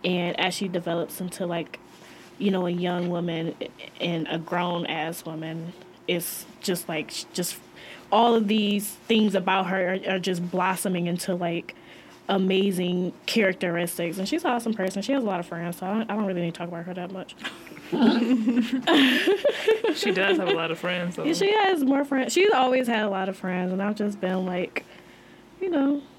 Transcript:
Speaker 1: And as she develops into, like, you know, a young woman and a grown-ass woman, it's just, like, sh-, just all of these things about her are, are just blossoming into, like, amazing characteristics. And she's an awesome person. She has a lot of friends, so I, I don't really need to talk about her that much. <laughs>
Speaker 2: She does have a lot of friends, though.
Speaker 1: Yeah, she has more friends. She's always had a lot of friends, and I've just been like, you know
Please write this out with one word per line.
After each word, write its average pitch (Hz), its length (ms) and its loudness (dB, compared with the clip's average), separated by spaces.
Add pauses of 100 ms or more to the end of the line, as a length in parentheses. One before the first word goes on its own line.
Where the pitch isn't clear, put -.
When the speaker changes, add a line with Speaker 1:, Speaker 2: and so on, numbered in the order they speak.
Speaker 1:
And 175 360 0
as 180 140 0
she 196 140 -4
develops 170 520 -4
into, 180 260 -6
like, 170 320 -6 (600)
you 202 120 2
know, 185 160 2
a 175 40 0
young 175 400 -2
woman 165 440 -4 (460)
and 165 300 -2
a 170 80 -2
grown-ass 170 880 -4
woman, 160 480 -8 (340)
it's - 380 -4 (160)
just, 180 260 -2
like, 160 220 -4
sh-, - 140 -10 (100)
just - 240 -4 (520)
all 233 240 6
of 220 140 4
these 208 400 2
things 214 460 2
about 190 320 2
her 190 400 0
are, 185 80 0
are 190 40 0
just 180 320 -2
blossoming 185 580 0
into, 180 260 -2
like, 175 400 -4 (560)
amazing 185 840 2 (140)
characteristics. 175 920 0
And 190 120 -4
she's 330 160 -2
an 254 80 2
awesome 233 200 -2
person. 190 300 -2
She 262 100 -4
has 269 100 2
a 220 40 -2
lot 185 140 0
of 175 60 -8
friends, 170 320 -8
so 185 80 -8
I, 208 160 0
I - 20 -2 (100)
don't 214 120 -2
really 180 160 -2
need 170 120 -2
to - 40 -14
talk 175 100 -6
about 170 160 -10
her 180 100 -10
that 180 180 -8
much. 185 220 -12 (580)
<laughs> 262 2000 4
Speaker 2:
She 392 180 0
does 381 260 4
have 294 100 2
a - 60 4
lot 165 160 -2
of 170 80 -2
friends, 180 380 -2
though. - 80 -4
Speaker 1:
Yeah, 311 80 2
she 392 200 2
has 381 300 4
more 277 220 4
friends. 262 280 0
She's 403 200 6
always 254 340 4
had 220 180 2
a 208 60 0
lot 190 180 0
of 190 80 -4
friends, 180 360 -2
and 190 100 -2
I've 208 140 0
just 208 240 -2
been 185 260 0
like, 180 380 -4 (760)
you 370 100 -2
know 285 320 2 (160)